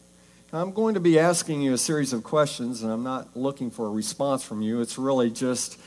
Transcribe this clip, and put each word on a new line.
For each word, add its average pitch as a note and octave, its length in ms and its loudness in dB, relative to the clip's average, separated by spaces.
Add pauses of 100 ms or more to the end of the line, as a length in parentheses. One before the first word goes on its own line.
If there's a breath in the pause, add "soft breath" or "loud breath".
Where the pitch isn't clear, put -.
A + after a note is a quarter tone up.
(520 loud breath)
I'm F#3 220 -4
going A3 220 2
to F#3+ 40 0
be E3+ 180 6
asking D#3 440 2
you C3+ 100 2
a B2+ 60 2
series D3 340 0
of A#2 100 -2
questions, B2+ 640 0
and A2 80 -2
I'm A2+ 120 -4
not C3 340 -8
looking C3 340 -4
for A2+ 160 -6
a - 20 -4
response C3 540 -2
from G#2+ 180 -6
you. A2+ 200 0
It's - 160 -6
really C3 320 2
just, A#2 580 -4